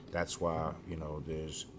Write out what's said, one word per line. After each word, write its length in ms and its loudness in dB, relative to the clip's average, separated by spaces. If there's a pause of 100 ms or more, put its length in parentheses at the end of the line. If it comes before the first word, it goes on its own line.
(120)
That's 280 2
why, 320 4 (160)
you 80 -2
know, 320 -2
there's 380 -2 (140)